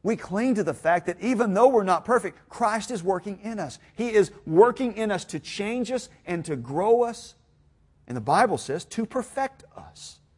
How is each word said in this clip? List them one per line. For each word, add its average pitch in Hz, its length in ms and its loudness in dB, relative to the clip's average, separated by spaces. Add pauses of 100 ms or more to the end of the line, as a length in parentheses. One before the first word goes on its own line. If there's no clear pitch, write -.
We 214 140 0
cling 220 400 -2
to 214 60 0
the 151 120 -2
fact 170 320 0
that - 160 -4
even 220 320 0
though 240 140 6
we're 226 160 4
not 180 200 0
perfect, 214 460 -2
Christ 220 400 -2
is 202 120 -6
working 185 400 -2
in 214 160 -8
us. 147 200 -8 (160)
He 233 180 -2
is 202 180 4 (140)
working 226 500 4
in 214 160 -4
us 185 160 -4
to 156 140 -10
change 226 500 -6
us 254 200 -6 (160)
and 170 180 -6
to 156 120 -6
grow 185 480 2
us. - 300 -10 (720)
And 123 80 -10
the 120 60 -6
Bible 165 380 2
says 151 280 -8
to 226 200 -4
perfect - 580 -8 (100)
us. - 460 -20 (180)